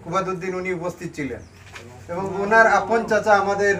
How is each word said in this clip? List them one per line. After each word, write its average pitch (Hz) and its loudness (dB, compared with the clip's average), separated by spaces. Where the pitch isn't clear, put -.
কুবাদুদ্দিন 180 -4
উনি 185 -4
উপস্থিত 170 -8
ছিলেন 127 -8
এবং 185 -6
ওনার 220 6
আপন 196 2
চাচা 214 4
আমাদের 196 2